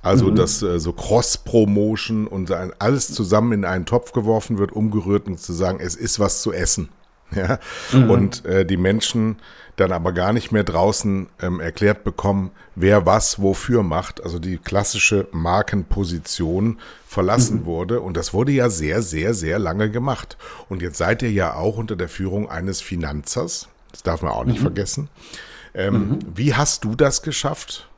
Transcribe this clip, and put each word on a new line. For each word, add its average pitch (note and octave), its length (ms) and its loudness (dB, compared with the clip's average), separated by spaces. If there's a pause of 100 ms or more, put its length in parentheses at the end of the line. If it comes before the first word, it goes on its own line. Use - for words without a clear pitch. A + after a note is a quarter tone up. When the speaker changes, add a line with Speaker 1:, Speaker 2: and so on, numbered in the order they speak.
Speaker 1:
Also, G2 240 4
Speaker 2:
Mhm. G#2 100 4
Speaker 1:
dass, - 260 2
äh, F2 180 0
so E2+ 120 -4
Cross-Promotion G#2+ 1300 2
und F#2 240 -6
ein, F2+ 300 -4
alles B2+ 320 0
zusammen A2 400 2
in G2+ 120 0
einen F2+ 220 -2
Topf - 260 0
geworfen A2 460 0
wird, G2 140 0
umgerührt G#2 560 0
und F2 120 -6
zu - 120 -8
sagen, F2+ 280 0
es F2 140 -4
ist - 240 -4
was G2+ 240 0
zu G#2 100 -2
essen. E2 420 -2
<laughs> - 40 -20 (360)
Ja? F#2+ 240 0 (340)
Speaker 2:
Mhm. B2+ 180 8
Speaker 1:
Und, G2 340 2
äh, F#2+ 200 4
die F#2 120 0
Menschen A2 600 0 (360)
dann F#2+ 160 4
aber F2 220 0
gar F2+ 200 2
nicht A#2 200 -2
mehr G#2+ 100 4
draußen, F#2+ 640 0 (160)
ähm, F2+ 160 -2
erklärt F#2 460 0
bekommen, G2 480 0 (240)
wer F#2+ 280 6
was G2 380 2
wofür G2+ 400 2
macht. E2+ 400 -4
Also E2+ 160 -8
die F2 200 -6
klassische G2+ 760 0
Markenposition F2+ 1500 0 (260)
verlassen G#2 580 2
Speaker 2:
Mhm. D#2+ 40 -6
Speaker 1:
wurde. F2+ 340 -2
Und F#2 160 -6
das - 160 -4
wurde B2+ 200 2
ja B2 180 4
sehr, E2 320 -2
sehr, F2 320 -2
sehr F2 240 -2
lange G#2 320 0
gemacht. A#2+ 460 -6 (320)
Und F#2 140 -6
jetzt F2 160 -6
seid G2 240 0
ihr A#2 100 0
ja F2+ 240 0
auch G2 220 -2
unter A2 180 -6
der F2 120 -4
Führung F#2+ 400 -4
eines F2+ 320 -6
Finanzers. D#2+ 880 -6 (220)
Das - 140 -20
darf E2 180 -2
man D#2+ 80 -2
auch A1+ 140 -2
nicht A#2+ 160 0
Speaker 2:
Mhm. - 20 2
Speaker 1:
vergessen. G2+ 460 -2 (680)
Ähm, G2 200 0
Speaker 2:
Mhm. G#2 240 0 (160)
Speaker 1:
wie C3 200 0
hast C#3+ 300 0
du A2 100 -2
das C#3 280 2
geschafft - 760 -6